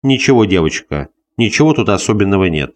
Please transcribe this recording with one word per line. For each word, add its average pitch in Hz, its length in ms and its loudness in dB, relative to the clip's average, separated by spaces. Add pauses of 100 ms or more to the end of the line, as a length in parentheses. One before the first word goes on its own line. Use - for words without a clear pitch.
Ничего, 131 420 2
девочка, 80 640 -4 (280)
ничего 147 360 2
тут 110 160 -2
особенного 98 560 0
нет. 76 320 -4